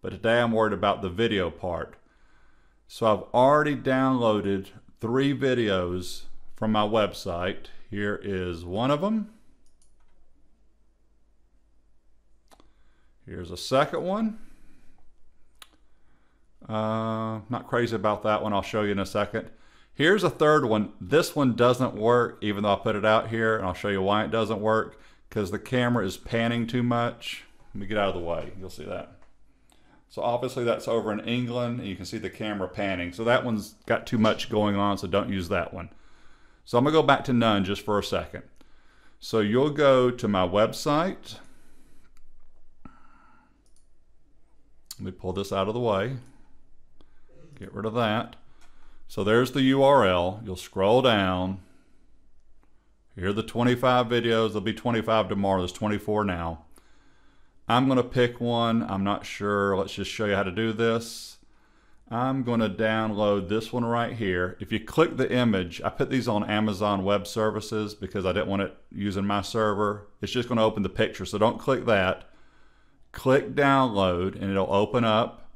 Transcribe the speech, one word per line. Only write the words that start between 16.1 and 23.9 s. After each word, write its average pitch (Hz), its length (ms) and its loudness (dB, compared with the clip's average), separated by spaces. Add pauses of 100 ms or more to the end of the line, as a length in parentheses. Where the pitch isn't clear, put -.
Uh, 110 800 -4
not 117 180 -6
crazy 120 300 0
about 104 280 0
that 107 180 2
one. 104 100 -2
I'll 98 80 2
show 107 220 -2
you 101 100 0
in 98 60 -2
a 95 80 -2
second. 104 420 -4 (460)
Here's 175 280 4
a 175 60 4
third 151 380 4
one. 107 340 2
This 120 340 2
one 127 220 2
doesn't 123 380 4
work, 120 480 2
even 104 200 -2
though 101 120 4
I - 20 -2
put 110 180 0
it 104 120 0
out 110 240 4
here, 113 260 2
and 95 80 -4
I'll 90 80 -2
show 101 160 -4
you 98 140 0